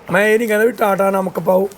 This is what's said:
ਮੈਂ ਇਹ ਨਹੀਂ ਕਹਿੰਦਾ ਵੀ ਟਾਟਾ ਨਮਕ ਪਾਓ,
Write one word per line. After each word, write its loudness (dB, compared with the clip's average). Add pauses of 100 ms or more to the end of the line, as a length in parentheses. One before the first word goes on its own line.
(120)
ਮੈਂ 2
ਇਹ 2
ਨਹੀਂ -2
ਕਹਿੰਦਾ 0
ਵੀ 2
ਟਾਟਾ 0
ਨਮਕ -4
ਪਾਓ, 0